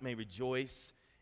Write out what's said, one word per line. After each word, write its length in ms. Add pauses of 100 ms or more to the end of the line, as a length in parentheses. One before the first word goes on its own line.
may 140
rejoice 800 (280)